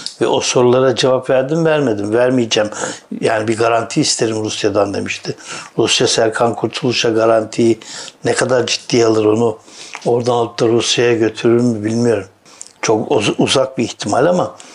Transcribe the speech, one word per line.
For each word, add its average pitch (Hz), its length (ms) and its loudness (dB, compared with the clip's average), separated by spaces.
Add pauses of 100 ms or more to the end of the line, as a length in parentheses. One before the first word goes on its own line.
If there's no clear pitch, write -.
(220)
ve 120 60 0
o 131 140 0
sorulara 127 540 2
cevap 127 340 0
verdim, 139 360 0
vermedim, 113 480 0
vermeyeceğim. 120 560 2 (520)
Yani 110 260 0
bir 113 100 -2
garanti 117 440 0
isterim 110 420 -2
Rusya'dan 104 500 -2
demişti. - 420 -8 (420)
Rusya 117 300 0
Serkan 113 480 0
Kurtuluş'a 120 540 -2
garantiyi 113 720 2 (460)
ne 123 80 0
kadar 123 340 0
ciddiye - 380 0
alır 110 200 2
onu 110 320 2 (480)
oradan 123 280 0
alıp 117 260 -2
da 123 80 2
Rusya'ya 117 460 2
götürür 113 480 2
mü 113 240 0
bilmiyorum. 113 420 0 (540)
Çok 123 300 0
uz-, 131 260 0
uzak 131 400 0
bir 120 60 0
ihtimal 113 420 -2
ama, 175 300 0 (200)